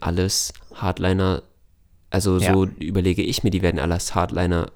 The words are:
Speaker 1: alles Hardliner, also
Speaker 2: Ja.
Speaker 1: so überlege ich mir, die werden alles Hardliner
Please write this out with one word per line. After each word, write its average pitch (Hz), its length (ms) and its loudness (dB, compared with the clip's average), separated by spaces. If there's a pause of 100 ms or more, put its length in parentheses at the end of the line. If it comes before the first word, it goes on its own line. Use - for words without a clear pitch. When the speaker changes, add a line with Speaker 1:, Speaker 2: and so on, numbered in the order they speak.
Speaker 1:
alles 90 520 -2 (220)
Hardliner, 92 680 0 (680)
also 92 280 2
Speaker 2:
Ja. 92 160 2
Speaker 1:
so 95 100 4 (160)
überlege 90 420 0
ich - 220 -2
mir, 101 60 4
die 87 120 0
werden 85 180 2
alles 87 340 -2
Hardliner 87 600 0